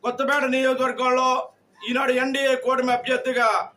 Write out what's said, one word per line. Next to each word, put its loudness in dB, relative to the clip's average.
కొత్తపేట 0
నియోజకవర్గంలో 0
ఈనాడు 0
ఎన్డీఏ 0
కూటమి 0
అభ్యర్థిగా 0